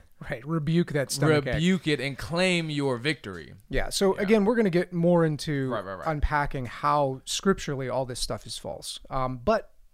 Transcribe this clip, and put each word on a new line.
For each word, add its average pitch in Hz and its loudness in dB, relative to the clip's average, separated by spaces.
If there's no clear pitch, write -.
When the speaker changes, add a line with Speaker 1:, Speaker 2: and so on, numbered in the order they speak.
Speaker 1:
Right. 123 -8
Rebuke 160 0
that 143 0
stomach 147 4
ache. 123 -2
Speaker 2:
Rebuke 175 2
it 147 2
and 135 -6
claim 170 0
your 139 0
victory. 104 -6
Speaker 1:
Yeah. 123 0
So 196 2
Speaker 2:
Yeah. 208 -4
Speaker 1:
again, 202 6
we're 233 2
gonna 214 4
get 175 0
more 175 4
into 143 -2
Speaker 2:
Right, 107 -4
right, 98 -8
right. 92 -8
Speaker 1:
unpacking 143 0
how 143 0
scripturally 143 -2
all 127 -2
this 123 -8
stuff 117 -6
is 113 -10
false. - -10
Um, 131 -2
but 214 0